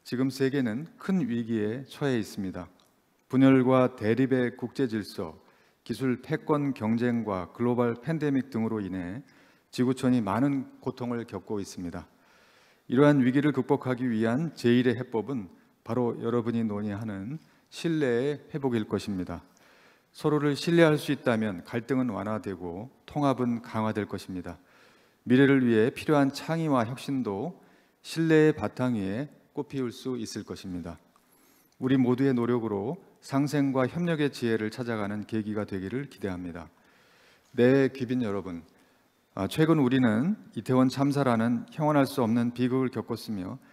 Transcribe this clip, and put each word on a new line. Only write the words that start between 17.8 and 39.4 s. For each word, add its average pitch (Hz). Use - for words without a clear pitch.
회복일 123
것입니다. 90
서로를 147
신뢰할 165
수 147
있다면 110
갈등은 127
완화되고 98
통합은 123
강화될 107
것입니다. 90
미래를 131
위해 117
필요한 143
창의와 151
혁신도 127
신뢰의 156
바탕 123
위에 107
꽃피울 131
수 127
있을 110
것입니다. 87
우리 131
모두의 127
노력으로 113
상생과 139
협력의 156
지혜를 110
찾아가는 107
계기가 107
되기를 101
기대합니다. 87
내 131
귀빈 127
여러분, 92
아, 98